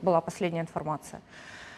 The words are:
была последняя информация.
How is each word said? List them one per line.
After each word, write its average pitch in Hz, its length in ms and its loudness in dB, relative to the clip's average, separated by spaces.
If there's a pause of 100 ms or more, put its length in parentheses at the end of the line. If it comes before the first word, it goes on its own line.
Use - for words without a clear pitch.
была 165 200 6
последняя 170 400 0
информация. 156 600 -4 (560)